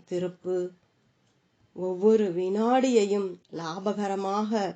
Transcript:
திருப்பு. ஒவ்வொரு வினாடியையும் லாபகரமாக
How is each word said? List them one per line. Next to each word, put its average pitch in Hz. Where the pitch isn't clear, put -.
திருப்பு. 180
ஒவ்வொரு 185
வினாடியையும் 208
லாபகரமாக 196